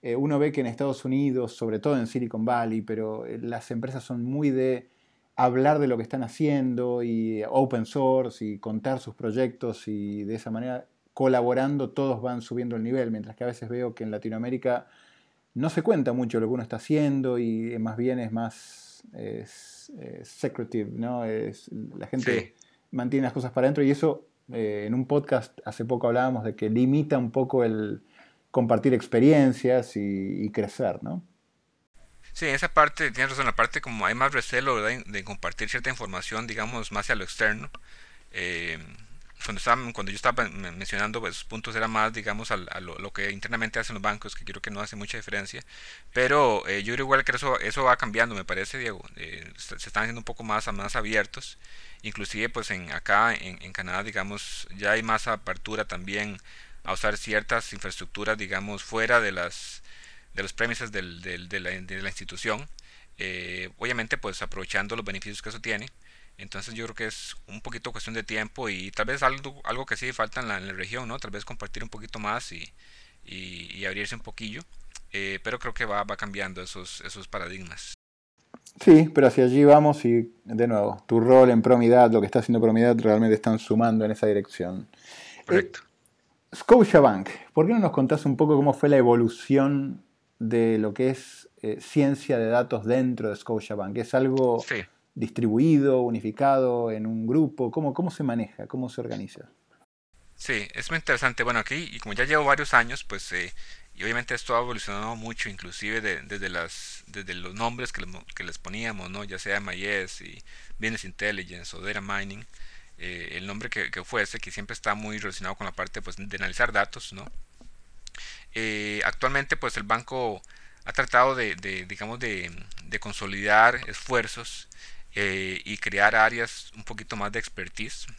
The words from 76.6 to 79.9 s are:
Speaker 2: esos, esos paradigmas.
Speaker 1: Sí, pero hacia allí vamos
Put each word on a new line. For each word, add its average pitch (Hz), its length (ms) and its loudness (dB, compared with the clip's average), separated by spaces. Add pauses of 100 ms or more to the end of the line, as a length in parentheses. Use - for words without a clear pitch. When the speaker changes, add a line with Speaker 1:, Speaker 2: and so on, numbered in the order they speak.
Speaker 2:
esos, 90 400 -12
esos - 260 -12
paradigmas. 90 680 -10 (920)
Speaker 1:
Sí, 160 300 12
pero 135 140 10
hacia 131 160 8
allí 131 200 8
vamos 147 400 10